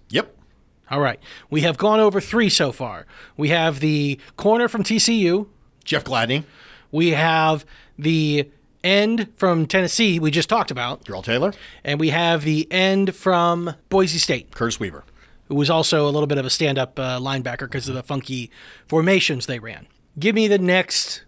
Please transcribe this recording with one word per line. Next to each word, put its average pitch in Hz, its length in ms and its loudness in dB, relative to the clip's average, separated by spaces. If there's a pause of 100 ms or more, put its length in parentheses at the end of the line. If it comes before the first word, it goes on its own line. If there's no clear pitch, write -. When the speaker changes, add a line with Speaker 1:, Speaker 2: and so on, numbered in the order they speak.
(100)
Speaker 1:
Yep. - 260 -2 (540)
Speaker 2:
All 139 100 -2
right. 123 180 0 (300)
We 151 140 0
have 165 160 0
gone 214 220 4
over 202 200 4
three 214 300 0
so 143 200 2
far. 104 360 -10 (320)
We 147 100 0
have 160 320 0
the 147 400 0 (160)
corner 226 320 2
from 220 140 -4
T 220 160 0
C 226 220 2
U. 190 280 0 (360)
Speaker 1:
Jeff 151 200 -2
Gladney. 127 400 0 (480)
Speaker 2:
We 165 200 2
have 160 520 2 (340)
the 151 520 0 (340)
end 208 520 2
from 170 280 2
Tennessee 185 540 2
we 156 120 0
just 160 200 0
talked 220 200 0
about. 123 340 -8
Speaker 1:
Darrell 95 180 -10
Taylor. 135 320 0 (280)
Speaker 2:
And 143 160 -4
we 156 120 0
have 165 340 0
the 156 260 -2
end 190 440 2
from 170 600 0 (140)
Boise 185 300 2
State. - 360 -4
Speaker 1:
Curtis 117 240 -4
Weaver. 85 240 -8 (460)
Speaker 2:
Who 135 60 -6
was 147 160 2
also 156 380 2
a - 20 0
little 151 160 0
bit 139 120 -2
of 131 60 -2
a 131 60 -6
stand-up, 135 480 -2
uh, 127 220 -4
linebacker 131 500 -8
'cause 127 180 -8
of 131 60 -6
the 127 80 -8
funky 131 480 -8 (380)
formations 160 580 2
they 123 140 -6
ran. 110 260 -16 (320)
Give 202 160 0
me 220 140 2
the 202 100 4
next 180 680 0